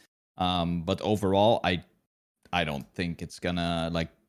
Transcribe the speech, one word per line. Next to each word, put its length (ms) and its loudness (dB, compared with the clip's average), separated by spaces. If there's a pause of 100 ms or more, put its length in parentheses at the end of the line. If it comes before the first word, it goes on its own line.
(380)
Um, 460 0
but 180 -2
overall, 640 4
I, 180 0 (720)
I 100 0
don't 300 -6
think 280 -6
it's 180 -12
gonna, 520 -2
like, 180 -2 (200)